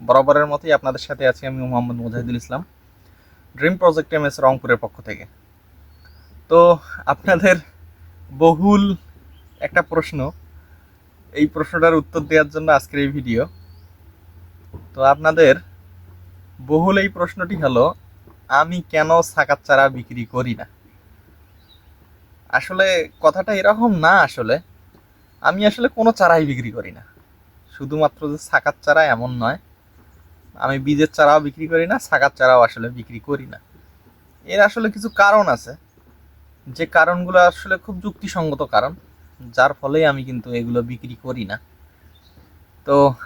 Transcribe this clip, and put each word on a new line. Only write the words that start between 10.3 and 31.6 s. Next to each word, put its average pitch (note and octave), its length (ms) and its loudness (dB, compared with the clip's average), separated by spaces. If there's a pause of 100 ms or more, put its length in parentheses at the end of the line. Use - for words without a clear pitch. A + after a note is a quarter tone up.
এই D3+ 160 0
প্রশ্নটার D#3+ 480 0
উত্তর D#3+ 240 -2
দেওয়ার D3+ 300 0
জন্য D#3 220 -2
আজকের C#3+ 280 0
এই C#3 80 -2
ভিডিও। C3 380 -4 (1500)
তো C3 100 -8
আপনাদের D3+ 520 4 (1040)
বহুল D#3+ 360 0
এই G3 120 0
প্রশ্নটি F3+ 460 -8
হলো, C#3+ 400 0 (520)
আমি D#3+ 340 0 (100)
কেন D#3+ 300 2
সাকাত C#3+ 420 -2
চারা C#3 260 4
বিক্রি B2 360 -8
করি B2 300 -6
না? - 100 -14 (1800)
আসলে F3+ 600 -2 (120)
কথাটা F#3 320 0
এরকম G#3 420 0
না। D#3+ 140 2
আসলে C3+ 500 2 (840)
আমি F#3 240 -2
আসলে A#3+ 220 0
কোনো A3+ 240 2
চারাই E3 340 2
বিক্রি B2 260 -6
করি G2 200 -12
না। - 100 -20 (760)
শুধুমাত্র D3 540 -4
যে D3+ 60 -8
সাকাত - 440 -4
চারা D#3 240 2
এমন B2 380 -4
নয়, C3 140 -2 (960)
আমি C3+ 260 -4
বীজের D3 280 0
চারাও D3+ 320 4
বিক্রি D3+ 280 -6